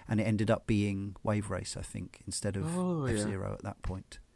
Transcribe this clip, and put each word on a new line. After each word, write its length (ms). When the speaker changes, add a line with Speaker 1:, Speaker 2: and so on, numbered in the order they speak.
Speaker 1:
And 140
it 20
ended 260
up 160
being 560
Wave 300
Race, 260
I 40
think, 440
instead 300
of 220
Speaker 2:
Oh, 280
yeah. 140
Speaker 1:
F-Zero 340
at 100
that 180
point. 380